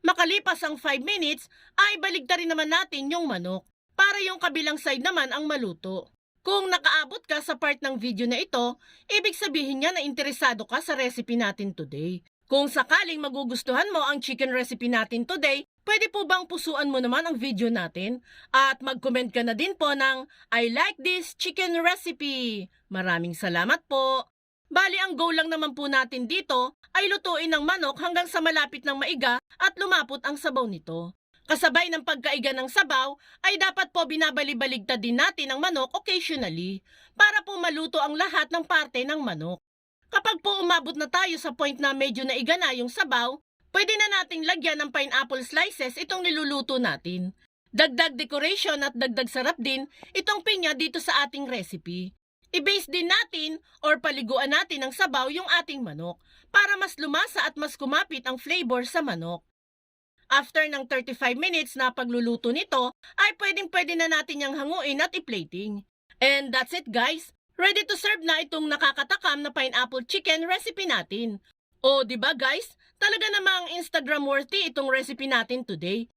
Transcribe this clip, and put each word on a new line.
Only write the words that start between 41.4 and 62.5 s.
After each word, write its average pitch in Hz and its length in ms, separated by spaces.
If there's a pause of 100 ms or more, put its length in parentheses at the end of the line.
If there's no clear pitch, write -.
point 285 240
na 277 160
medyo 269 320
naiga 269 320
na 311 160
yung 247 160
sabaw, 262 480 (400)
pwede 415 160
na 403 320
nating 330 160
lagyan 311 400
ng 294 80
pineapple 262 560
slices 302 560
itong 370 240
niluluto 285 560
natin. 180 480 (400)
Dagdag 294 480
decoration 302 640
at 277 160
dagdag 247 320
sarap 269 320
din 269 240 (320)
itong 415 240
pinya 359 320
dito 285 240
sa 285 320
ating 277 160
recipe. 185 720 (360)
I-base 359 320
din 339 240
natin 330 480 (240)
or 302 160
paliguan 277 560
natin 311 320
ng 262 80
sabaw 269 400
yung 359 240
ating 320 240
manok 165 400 (320)
para 403 240
mas 381 240
lumasa 311 480
at - 80
mas 294 160
kumapit 294 560
ang 254 80
flavor 254 480
sa 330 160
manok. 170 400 (880)
After 277 400
ng 277 160
thirty-five 247 480
minutes 311 400
na 262 160
pagluluto 240 640